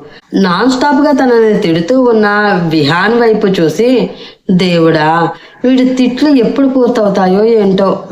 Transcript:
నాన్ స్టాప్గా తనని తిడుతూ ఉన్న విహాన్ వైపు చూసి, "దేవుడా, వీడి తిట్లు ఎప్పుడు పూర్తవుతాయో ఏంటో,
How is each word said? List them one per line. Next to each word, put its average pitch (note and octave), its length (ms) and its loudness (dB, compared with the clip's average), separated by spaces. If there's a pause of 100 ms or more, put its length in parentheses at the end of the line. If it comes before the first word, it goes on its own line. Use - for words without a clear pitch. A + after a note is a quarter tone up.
(340)
నాన్ F#3+ 360 0
స్టాప్గా D4 420 0
తనని A#3 460 2
తిడుతూ F3 440 0
ఉన్న A3 240 2 (420)
విహాన్ E3+ 520 0
వైపు A3 260 0
చూసి, F#3+ 640 0 (400)
"దేవుడా, E3 800 0 (360)
వీడి B3+ 200 2
తిట్లు B3+ 440 0
ఎప్పుడు C4+ 380 0
పూర్తవుతాయో G#3 800 0
ఏంటో, G3 680 0